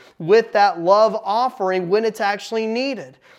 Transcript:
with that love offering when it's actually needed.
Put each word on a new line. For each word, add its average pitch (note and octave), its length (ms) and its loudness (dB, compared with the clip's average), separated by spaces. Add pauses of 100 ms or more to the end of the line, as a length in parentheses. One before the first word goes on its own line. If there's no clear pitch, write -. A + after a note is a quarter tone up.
(180)
with A3 340 2
that G3 280 2
love G3+ 420 4
offering G3 680 -2
when A3 160 2
it's A3 160 -6
actually G#3 440 -4
needed. A3 520 -6 (200)